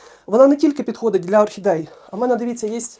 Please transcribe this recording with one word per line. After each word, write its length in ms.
вона 200
не 100
тільки 260
підходить 400
для 200
орхідей, 460
а 60
в 20
мене, 180
дивіться, 300
є 140